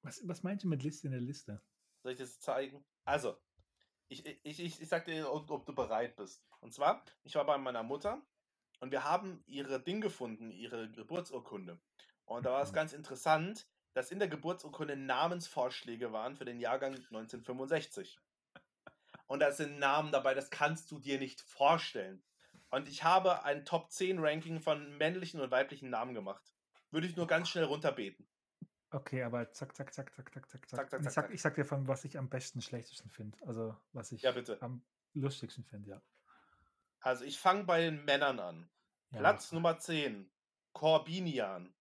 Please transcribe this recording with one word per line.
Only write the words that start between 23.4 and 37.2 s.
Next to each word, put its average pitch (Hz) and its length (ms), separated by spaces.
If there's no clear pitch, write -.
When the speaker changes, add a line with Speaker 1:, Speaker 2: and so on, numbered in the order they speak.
Speaker 2:
ein 143 200
Top - 260
zehn 185 300
Ranking 160 400
von 147 360
männlichen 165 440
und 131 100
weiblichen 135 400
Namen 123 240
gemacht. 98 400
Würde 160 160
ich 165 80
nur 170 100
ganz 165 220
schnell 165 160
runterbeten. 139 640
Speaker 1:
Okay, 135 280
aber 120 300
zack, - 220
zack, - 200
zack, - 200
zack, - 180
zack, - 180
zack, - 180
zack. 135 180
Speaker 2:
Zack, - 40
zack, 135 120
Speaker 1:
Und - 20
ich 135 80
Speaker 2:
zack, - 20
Speaker 1:
sag, - 160
Speaker 2:
zack. - 20
Speaker 1:
ich 190 80
sag 156 140
dir, 143 100
von 139 240
was 135 160
ich 143 140
am 131 100
besten, 127 320
schlechtesten - 500
find. 107 320
Also, 113 320
was 120 200
ich 110 100
Speaker 2:
Ja, 127 100
bitte. 120 280
Speaker 1:
am 123 240
lustigsten 131 500
find, 101 220
ja. 98 160
Speaker 2:
Also, 127 240